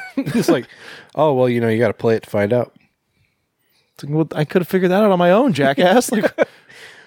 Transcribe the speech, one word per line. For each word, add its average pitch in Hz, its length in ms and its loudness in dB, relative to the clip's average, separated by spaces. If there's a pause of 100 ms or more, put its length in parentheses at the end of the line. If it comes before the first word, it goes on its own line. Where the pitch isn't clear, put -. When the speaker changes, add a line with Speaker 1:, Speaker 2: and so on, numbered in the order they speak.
Speaker 1:
<laughs> - 120 -14
It's 226 320 -4
like, - 200 -2 (460)
"Oh, 151 200 0
well, 127 140 2
you 120 120 0
know, 117 80 0
you 110 100 0
gotta 113 160 0
play 113 220 0
it - 80 -8
to - 60 -20
find 104 220 -2
out." 123 220 -2 (1200)
Speaker 2:
It's - 100 -20
like, 143 100 -10
"Well, 156 200 -2
I 151 100 -2
could 185 180 -2
have 156 60 -6
figured 185 220 -2
that 196 120 0
out 214 80 2
on 185 80 2
my 175 120 4
own, 226 240 4
jackass." 175 580 2
Like 226 120 0 (100)
Speaker 1:
<laughs> - 140 -2 (580)